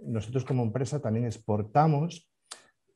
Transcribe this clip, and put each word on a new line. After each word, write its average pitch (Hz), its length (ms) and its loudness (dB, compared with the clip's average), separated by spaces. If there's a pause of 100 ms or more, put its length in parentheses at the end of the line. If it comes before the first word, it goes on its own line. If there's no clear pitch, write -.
nosotros 123 440 -4
como 127 180 0
empresa 127 380 -2
también 113 240 0
exportamos 143 1040 2 (680)